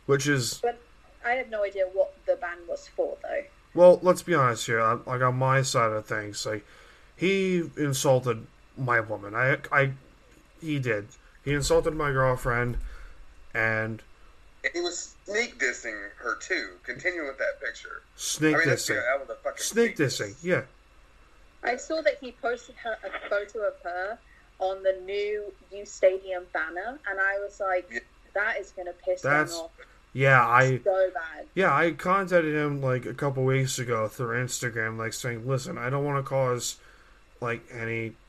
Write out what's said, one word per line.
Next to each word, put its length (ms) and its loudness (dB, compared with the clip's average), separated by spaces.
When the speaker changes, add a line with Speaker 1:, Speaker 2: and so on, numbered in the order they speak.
Speaker 1:
which 200 2
is 280 2
Speaker 2:
But 260 -2
I 100 0
have 140 -4
no 140 -4
idea 300 0
what 200 2
the 80 4
ban 320 -8
was 220 -10
for, 340 -2
though. 220 -4
Speaker 1:
Well, 280 10
let's 200 4
be 120 0
honest 320 4
here. 140 2
On, 260 2
like, 160 -2
on 140 2
my 260 4
side 300 2
of 120 -4
things, 400 -6
like, 220 -4
he 640 0
insulted 680 2
my 220 2
woman. 380 -4
I, 220 2
I, 220 2
he 200 -4
did. 260 -2
He 80 0
insulted 420 2
my 160 -2
girlfriend, 680 0
and 480 -2
Speaker 3:
He 80 -6
was 340 -6
sneak 340 -4
dissing 560 -6
her 240 -6
too. 420 -6
Continuing 460 -6
with 100 -10
that 220 -4
picture. 420 -12
Speaker 1:
Sneak 400 0
Speaker 3:
I 20 2
mean, 100 4
let's 200 0
be 60 0
Speaker 1:
dissing. 20 -2
Speaker 3:
honest, 320 -2
that 0 -
was 100 -10
a 40 -20
fucking 200 -6
Speaker 1:
Sneak 240 2
Speaker 3:
sneak 100 -4
diss. 240 0
Speaker 1:
dissing. 220 -8
Yeah. 200 0
Speaker 2:
I 120 -2
saw 260 -6
that 180 0
he 120 -12
posted 500 -6
her, 220 -8
a 240 -10
photo 400 -4
of 60 -4
her 340 -8
on 240 -2
the 220 0
new 480 -6
U 160 -14
Stadium 560 2
banner, 460 -6
and 120 -4
I 180 0
was 220 -8
like, 280 -2
Speaker 3:
Yeah. 120 -10
Speaker 2:
"That 240 -2
is 140 -12
gonna 200 -10
piss 180 -2
Speaker 1:
That's 320 2
Speaker 2:
them 120 -8
off 40 -18
Speaker 1:
yeah. 320 6
I 380 6
Speaker 2:
so 320 4
bad." 400 -10
Speaker 1:
yeah. 180 4
I 200 4
contacted 600 2
him, 300 -2
like, 240 0
a 80 -6
couple 300 0
weeks 340 2
ago 300 -2
through 360 -2
Instagram, 540 -4
like, 140 -4
saying, 340 -6
"Listen, 320 -2
I 100 -4
don't 160 0
wanna 200 -2
cause, 540 -2
like, 300 -4
any 440 -6